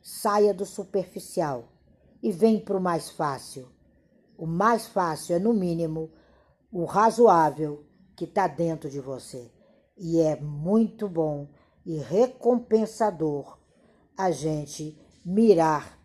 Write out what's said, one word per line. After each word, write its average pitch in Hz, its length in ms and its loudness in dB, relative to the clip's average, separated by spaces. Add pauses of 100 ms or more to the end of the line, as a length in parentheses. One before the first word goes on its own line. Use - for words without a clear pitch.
Saia 208 520 0
do 190 100 -6
superficial 180 1040 -6 (540)
e 220 100 -2
vem 214 260 4
pro 190 220 -4
mais 175 300 -2
fácil. 135 600 -8 (680)
O 165 100 -10
mais 208 400 0
fácil 170 500 -2
é, - 20 0
no 208 140 0
mínimo, 165 580 -4 (640)
o 175 120 -4
razoável 170 1000 4 (320)
que 170 100 -8
tá 185 220 -2
dentro 160 420 -4
de 139 100 -10
você. 127 520 -14 (440)
E 165 240 0
é 156 200 2
muito 180 680 -2
bom 151 400 -4 (360)
e 160 140 -6
recompensador 208 1600 0 (580)
a 190 140 0
gente 151 680 -6 (260)
mirar 175 800 4